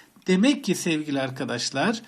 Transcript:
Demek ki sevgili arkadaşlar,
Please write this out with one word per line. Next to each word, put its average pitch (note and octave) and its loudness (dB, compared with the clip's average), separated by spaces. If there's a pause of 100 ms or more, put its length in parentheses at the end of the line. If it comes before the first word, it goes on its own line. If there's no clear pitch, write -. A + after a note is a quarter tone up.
(260)
Demek A3 4
ki F3+ 0
sevgili D3+ -2
arkadaşlar, C3+ -2